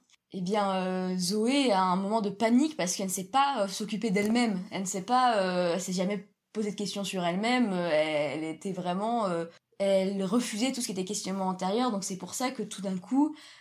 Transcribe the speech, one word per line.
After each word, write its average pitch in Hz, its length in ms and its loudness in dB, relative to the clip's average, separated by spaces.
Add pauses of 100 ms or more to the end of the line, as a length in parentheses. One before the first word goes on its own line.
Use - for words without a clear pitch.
(320)
eh 190 80 -8
bien, 196 340 0
euh, 185 440 -2
Zoé 226 520 2
a 190 120 4
un 185 140 4
moment 196 240 0
de 202 100 0
panique 240 460 4
parce 180 200 -2
qu'elle 196 100 -4
ne 185 60 -4
sait 185 180 -6
pas, 269 320 2
euh, 196 60 2
s'occuper 208 420 -2
d'elle-même. 208 500 2 (100)
Elle 175 120 -6
ne 190 40 -4
sait 185 160 -4
pas, 247 340 4
euh, 180 380 2
elle 185 60 0
s'est 180 120 -4
jamais 190 360 -2 (240)
posé 208 180 -2
de 208 60 -10
questions 202 280 -4
sur 185 200 -4
elle-même. 214 480 2
Euh, 175 200 0
elle, 151 520 0
elle 160 100 -6
était 190 180 -6
vraiment, 196 540 -2
euh, 170 180 0 (340)
elle 196 460 2
refusait 226 480 0
tout 254 80 -6
ce 240 60 -4
qui 214 60 -6
était 185 120 -4
questionnement 190 460 -4
intérieur. 190 400 0
Donc 196 120 -4
c'est 185 160 -6
pour - 160 -10
ça 262 160 -2
que 262 120 -8
tout - 200 -10
d'un 190 140 -4
coup, 277 400 0 (240)